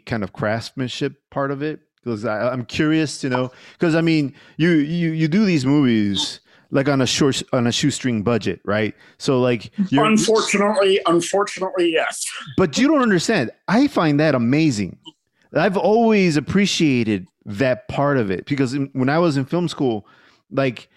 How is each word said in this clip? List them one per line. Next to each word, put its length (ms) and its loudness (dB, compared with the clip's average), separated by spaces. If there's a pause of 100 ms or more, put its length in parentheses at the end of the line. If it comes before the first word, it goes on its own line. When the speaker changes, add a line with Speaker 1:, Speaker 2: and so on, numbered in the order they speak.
Speaker 1:
kind 180 -4
of 80 -8
craftsmanship 840 -6 (140)
part 200 -4
of 100 -8
it, 200 -8 (200)
'cause 220 -6
I, 260 -2
I'm 140 -4
curious 560 -2
to 100 -4
know, 220 -2 (260)
'cause, 160 2
I 60 2
mean, 340 0 (220)
you, 140 2
you, 420 2
you 160 0
do 160 2
these 220 2
movies, 720 2 (320)
like, 160 0
on 140 2
a 40 2
short, 460 0
on 160 2
a 60 0
shoestring 500 -2
budget, 400 -2
right? 320 -2 (220)
So, 240 0
like, 300 -2 (180)
you're 160 4
Speaker 2:
Unfortunately, 1000 2
unfortunately, 840 -2
yes. 340 -4 (300)
Speaker 1:
But 220 0
you 100 2
don't 140 2
understand. 500 0 (160)
I 200 2
find 340 2
that 120 4
amazing. 640 0 (560)
I've 220 0
always 640 4
appreciated 880 0 (180)
that 440 -2
part 260 0
of 160 0
it 140 -4
because 300 -2
in, 180 -4
when 160 -2
I 100 0
was 160 2
in 80 0
film 240 -4
school, 400 -4 (440)
like, 460 -4